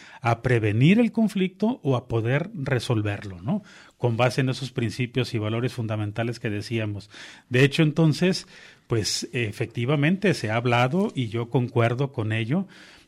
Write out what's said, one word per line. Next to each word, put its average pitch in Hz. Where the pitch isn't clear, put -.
a 117
prevenir 120
el 240
conflicto 214
o 135
a -
poder 127
resolverlo, 107
¿no? 147
Con 117
base 123
en 131
esos 127
principios 120
y 117
valores 113
fundamentales 110
que 113
decíamos. 104
De 127
hecho, 143
entonces, 160
pues, -
efectivamente 143
se 107
ha 110
hablado 131
y 123
yo 117
concuerdo 123
con 107
ello. 117